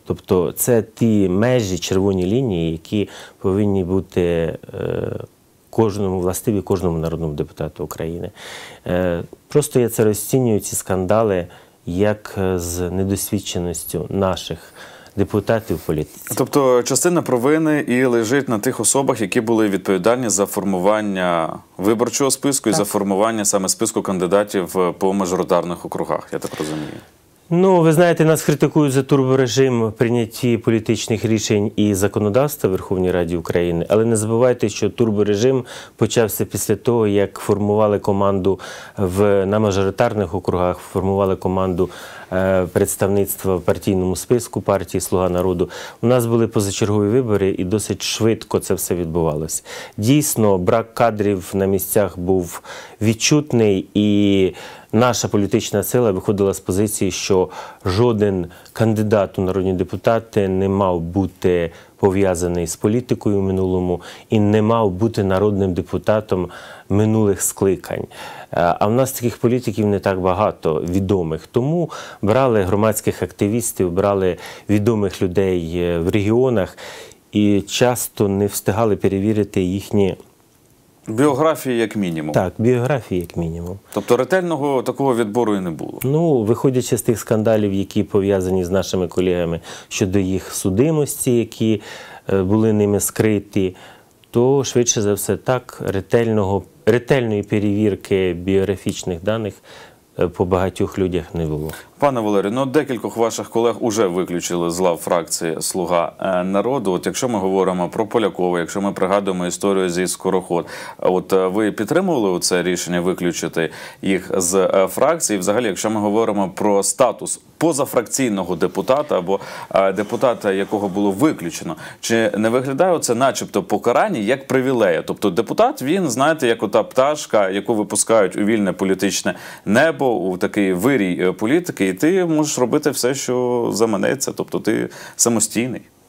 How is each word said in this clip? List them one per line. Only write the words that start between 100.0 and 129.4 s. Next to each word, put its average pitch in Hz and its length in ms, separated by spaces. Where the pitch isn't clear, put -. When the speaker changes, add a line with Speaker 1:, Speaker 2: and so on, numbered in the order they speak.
Speaker 1:
е, 87 80
по 92 180
багатьох 92 540
людях 87 340
не 85 120
було. 76 260
Speaker 2:
Пане 135 200
Валерію, 104 320
ну, 131 140
декількох 127 520
ваших 113 320
колег 117 300
уже 107 280
виключили 87 640
з 85 80
лав 87 180
фракції 82 640
«Слуга, 87 580
е, 90 240
народу». 101 480
От 82 140
якщо 95 240
ми 107 100
говоримо 92 500
про 107 180
Полякова, 90 520
якщо 90 220
ми 98 100
пригадуємо 95 540
історію 95 440
зі 87 180
«Скороход», 87 580
от, 90 360
е, 95 140
ви 101 240
підтримували 147 580
оце 90 340
рішення 87 380
виключити 85 680
їх 92 300
з, 87 140
е, 95 320
фракції? 127 520
Взагалі, 104 280
якщо 98 220
ми 107 100
говоримо 104 560
про 98 280
статус - 580
позафракційного 117 1000
депутата 95 600
або, 92 220
е, 98 200
депутата, 110 580
якого 98 380
було 101 220
виключено, 95 640
чи 113 360
не 110 120
виглядає 139 440
оце 127 220
начебто 113 480
покарання 127 560
як 123 280
привілея? 120 540
Тобто 92 280
депутат, 156 520
він, 165 280
знаєте, 135 380
як 113 160
ота 107 200
пташка, 131 680
яку 101 260
випускають 104 600
у - 40
вільне 104 340
політичне 95 640